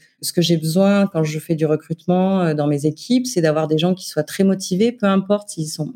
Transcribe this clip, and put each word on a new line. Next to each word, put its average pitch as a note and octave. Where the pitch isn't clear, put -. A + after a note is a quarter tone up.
ce -
que F3+
j'ai E3+
besoin F#3+
quand D#3+
je D3+
fais E3
du D#3
recrutement, F3+
euh, E3
dans D3+
mes C#3+
équipes, B3
c'est F#3
d'avoir D#3
des D#3
gens F3+
qui -
soient D3+
très G3
motivés, F#3+
peu A3+
importe G3
s'ils D#3
sont, D#3